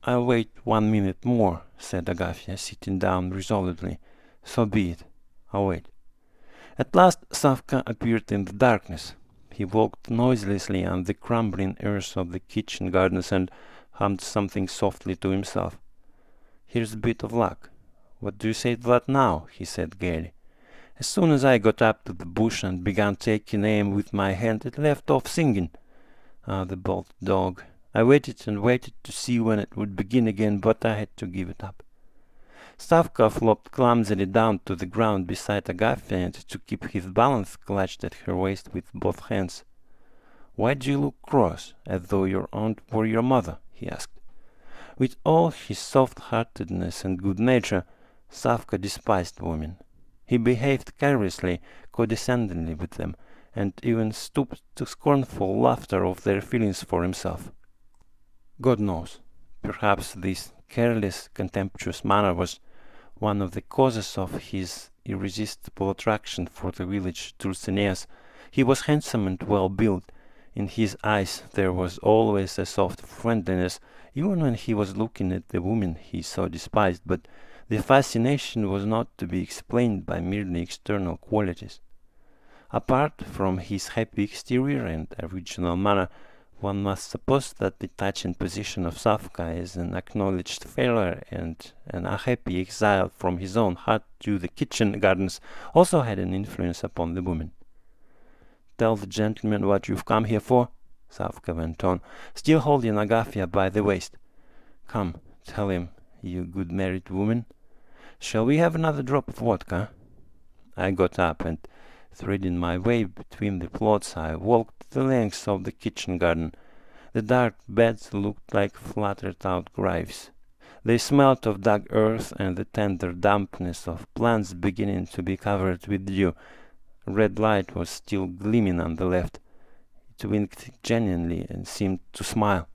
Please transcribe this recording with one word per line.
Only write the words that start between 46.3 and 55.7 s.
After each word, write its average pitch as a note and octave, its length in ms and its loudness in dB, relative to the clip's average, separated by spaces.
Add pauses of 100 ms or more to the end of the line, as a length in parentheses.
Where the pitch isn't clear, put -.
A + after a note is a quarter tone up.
and F#2 160 -2
good G2 180 0
nature, A2 460 2 (440)
Savka - 500 -2
despised F#2+ 600 -2
women. E2 380 -6 (480)
He B2 120 2
behaved B2 600 0
carelessly, G2+ 640 2 (300)
condescendingly G#2 840 -2
with E2 160 -8
them, E2+ 240 -6 (380)
and G2+ 200 -2 (100)
even A2+ 280 0
stooped - 500 -6 (140)
to - 100 -6
scornful A2+ 720 0
laughter A#2 460 2